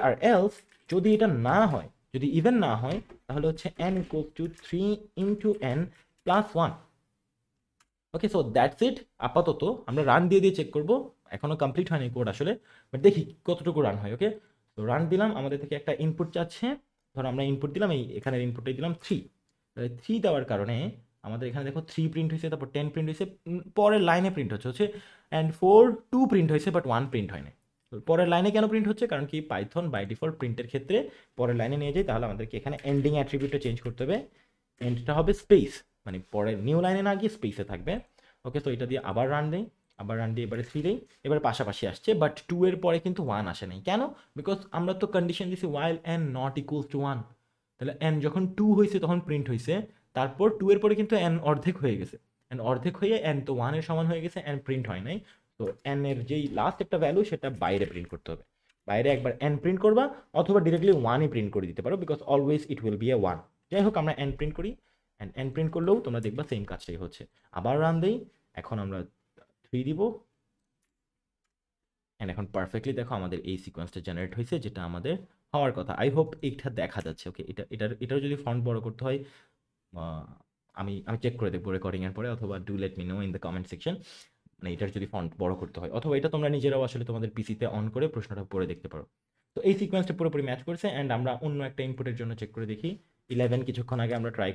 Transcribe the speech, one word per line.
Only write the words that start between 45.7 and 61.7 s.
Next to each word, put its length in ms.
while 220
n 40
not 260
equals 300
to 60
one, 100
তাহলে 180
n 20
যখন 160
টু 80
হয়েছে 260
তখন 140
প্রিন্ট 240
হয়েছে, 220
তারপর 300
টু 140
এর 100
পরে 180
কিন্তু 140
n 20
অর্ধেক 320
হয়ে 180
গেছে, 160
n 20
অর্ধেক 300
হয়ে 160
n 100
তো 120
ওয়ান 200
এর 100
সমান 220
হয়ে 140
গেছে, 140
n 120
প্রিন্ট 240
হয় 180
নাই। 80
তো 60
n 20
এর 80
যেই 140
লাস্ট 260
একটা 180
ভ্যালু 180
সেটা 180
বাইরে 300
প্রিন্ট 200
করতে 200
হবে, 120
বাইরে 280
একবার 160
n 100
প্রিন্ট 220
করবা 200
অথবা 260
directly 260
one-ই 200
প্রিন্ট 220
করে 160